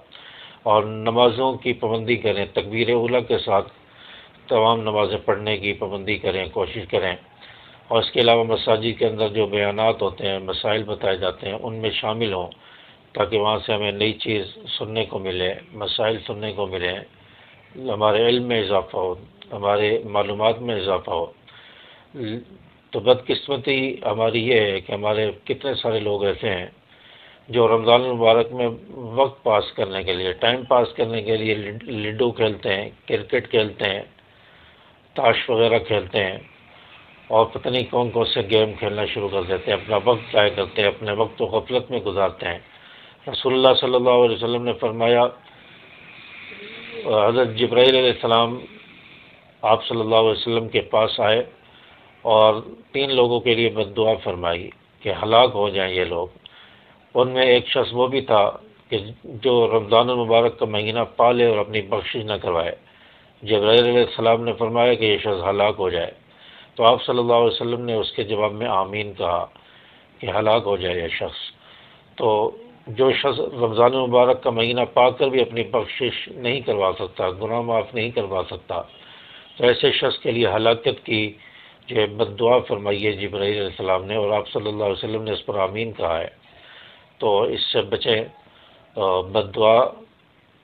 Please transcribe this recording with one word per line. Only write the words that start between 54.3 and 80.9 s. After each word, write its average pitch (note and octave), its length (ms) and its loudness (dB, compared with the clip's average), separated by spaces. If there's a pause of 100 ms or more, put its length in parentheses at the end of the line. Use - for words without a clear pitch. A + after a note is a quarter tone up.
कि G#2+ 80 -4
हलाक A2 420 4
हो G2+ 160 0
जाएं F#2+ 220 -2
ये F2+ 140 0
लोग। F2 240 -6 (840)
उनमें B2+ 300 2
एक B2 240 4
शख्स A2+ 240 0
वो B2 140 2
भी C3 140 -2
था A2 220 4 (460)
कि A2 100 -4 (260)
जो B2+ 280 -2 (200)
रमज़ान A2+ 340 2
मुबारक A#2 520 2
का A#2+ 60 0
महीना G#2+ 380 -2 (140)
पाले A#2+ 320 4
और G#2+ 80 2
अपनी G#2 240 -2
बख्शिश G#2 440 -6
न G#2+ 120 -4
करवाए। E2+ 400 -2 (640)
जिब्राईल G#2+ 400 4
अलैहिस्सलाम A#2 580 2
ने A#2 120 -4
फरमाया A#2 400 2
कि A2 120 0
ये G#2 140 4
शख्स G2 260 -2
हलाक G2+ 300 2
हो F#2+ 140 -2
जाए, E2+ 240 -4 (640)
तो A#2 60 2
आप A#2+ 180 6
सल्लल्लाहु A#2+ 400 2
अलैहि A#2 140 2
वसल्लम A#2+ 260 -4
ने A#2+ 140 -4
उसके A2 280 -4
जवाब G#2 280 -2
में G#2+ 160 -6
आमीन G2+ 460 -2
कहा F2 280 -2 (800)
कि A#2 60 -8
हलाक G#2+ 360 2
हो G2+ 140 0
जाए F2+ 240 -4
ये E2 80 -6
शख्स। E2+ 320 -8 (760)
तो A2+ 120 0 (600)
जो B2 220 2
शख्स C#3 260 0 (160)
रमज़ान A#2 400 4
मुबारक B2+ 500 4
का C3 80 2
महीना A#2 320 0 (100)
पाकर B2+ 360 4
भी B2+ 120 2
अपनी A#2 220 -2
बख्शिश - 720 -4
नहीं B2 260 -4
करवा G2 280 0
सकता, F#2 380 -6
गुनाह G#2+ 320 -4
माफ़ A2+ 340 -2
नहीं A#2 160 -4
करवा G2 320 -4
सकता, F2+ 340 -10 (800)
तो A#2+ 80 0
ऐसे B2 260 4
शख्स C3 260 -2
के - 140 -4
लिए A#2 160 0
हलाकत A2+ 580 0